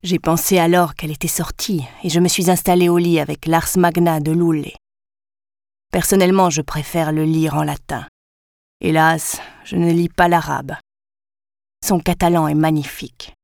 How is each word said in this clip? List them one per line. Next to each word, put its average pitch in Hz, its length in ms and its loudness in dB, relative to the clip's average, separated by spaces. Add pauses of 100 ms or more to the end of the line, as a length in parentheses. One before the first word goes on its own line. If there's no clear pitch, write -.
J'ai 180 180 -2
pensé 170 380 0
alors 170 360 2
qu'elle 156 160 -10
était 151 180 -8
sortie - 560 -4 (200)
et 180 40 -2
je 165 120 2
me 180 80 4
suis 175 220 0
installée 180 380 4
au 170 100 4
lit 175 200 2
avec 147 280 -4
l'Ars 165 300 0
Magna 170 440 2
de 147 100 -2
Lully. 160 440 0 (1160)
Personnellement, 185 600 2
je 151 120 -4
préfère 156 480 -4
le 156 140 -2
lire 160 320 0
en 151 80 -2
latin. 143 420 -8 (760)
Hélas, 160 600 0 (240)
je - 120 -8
ne 170 160 2
lis 170 160 2
pas 175 200 2
l'arabe. 156 480 -2 (1080)
Son 185 140 0
catalan 170 480 0
est 151 80 -2
magnifique. 156 880 -4